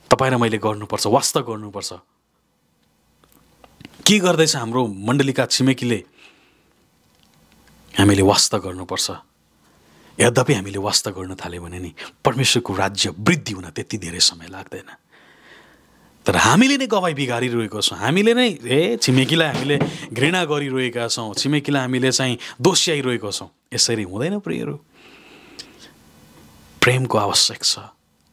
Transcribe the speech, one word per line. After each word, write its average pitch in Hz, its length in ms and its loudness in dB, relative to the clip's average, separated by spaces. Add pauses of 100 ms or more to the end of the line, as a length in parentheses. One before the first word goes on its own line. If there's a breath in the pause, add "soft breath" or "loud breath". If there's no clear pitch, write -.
(120)
तपाईँ 131 200 4
र 127 60 2
मैले 117 200 2
गर्नुपर्छ, 107 500 -4
वास्ता 135 340 2
गर्नुपर्छ। 107 500 -10 (2250)
के 208 140 6
गर्दैछ 160 360 4
हाम्रो 120 320 -2
मण्डलीका 127 580 0
छिमेकीले? 123 540 0 (2000 soft breath)
हामीले 98 240 4
वास्ता 98 400 4
गर्नुपर्छ। 92 500 -6 (1120 soft breath)
यद्यपि 123 320 2
हामीले 98 240 -4
वास्ता 101 340 -2
गर्न 92 220 -10
थाल्यो 90 300 -12
भने 87 160 -12
नि 90 120 -10 (300 loud breath)
परमेश्वरको 123 540 0
राज्य 98 340 -2
वृद्धि 107 480 0
हुन 90 160 -14
त्यति - 240 -10
धेरै 90 220 -10
समय 82 320 0
लाग्दैन। - 400 -16 (1300 soft breath)
तर - 100 2
हामीले 247 420 4
नै 262 80 -2
गवाई 185 300 0
बिगारिरहेको 120 680 -2
छौँ। - 160 -2
हामीले 190 360 2
नै, 247 160 4 (120)
ए, 151 400 2
छिमेकीलाई 131 480 4
हामीले 135 280 0 (360 loud breath)
घृणा 165 320 2
गरिरहेका 131 640 -2
छौँ, 110 260 -4
छिमेकीलाई 143 480 0
हामीले 127 300 0
चाहिँ 127 260 0 (240 loud breath)
दोस्याइरहेको 127 680 2
छौँ। - 180 -10 (240)
यसरी 117 300 0
हुँदैन, 160 360 -4
प्रियहरू। 160 360 -8 (2000 loud breath)
प्रेमको 127 400 2
आवश्यक 101 460 0
छ, - 160 0 (540)